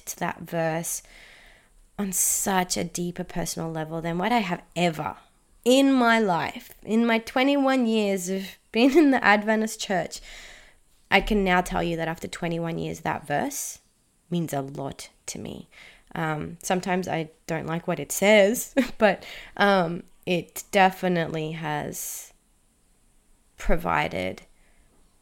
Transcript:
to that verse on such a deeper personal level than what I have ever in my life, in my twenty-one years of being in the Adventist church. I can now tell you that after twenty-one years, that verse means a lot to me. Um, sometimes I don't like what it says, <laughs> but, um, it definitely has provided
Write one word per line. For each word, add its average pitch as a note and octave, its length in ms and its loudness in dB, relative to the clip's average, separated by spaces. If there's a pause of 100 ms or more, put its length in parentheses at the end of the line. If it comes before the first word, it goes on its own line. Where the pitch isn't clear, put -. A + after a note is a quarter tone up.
to - 120 -12
that F3 220 -6
verse E3 600 -4 (960)
on G3 140 -4
such - 640 0
a G3+ 80 -2
deeper F3 400 -6
personal E3+ 460 -6
level D#3+ 300 -6
than E3 180 -4
what G3+ 140 0
I A#3+ 60 4
have F3+ 240 -4 (120)
ever D#3+ 420 -2 (480)
in C4+ 280 6
my A#3+ 260 4
life, F3+ 640 -2
in A3+ 240 2
my A3+ 140 2
twenty-one C4 680 2
years G3+ 420 0
of F#3+ 160 -4 (280)
being B3+ 240 4
in D4 160 8
the B3+ 120 2
Adventist G#3+ 560 2
church. - 400 -4 (920)
I G3 100 6
can G3+ 240 2
now F3+ 160 4
tell F3+ 220 -2
you E3+ 140 -2
that D#3+ 120 -4
after E3 180 -6
twenty-one E3 520 -4
years, E3 220 -6
that - 260 -4
verse A#3+ 520 -4 (520)
means E3+ 220 -2
a C#3 100 -2
lot C#3 480 -10 (160)
to - 120 -10
me. - 300 -12 (460)
Um, E3 480 -6
sometimes F#3 440 -2
I D#3+ 240 -4 (160)
don't D3+ 200 -6
like E3 200 -6
what E3+ 140 -4
it C#3+ 100 -10
says, G3+ 640 4 (120)
<laughs> - 120 -10
but, G3+ 260 2 (320)
um, F#3 460 2 (240)
it - 440 -4
definitely E3+ 840 2
has D3+ 800 -8 (1200)
provided D3+ 840 0 (800)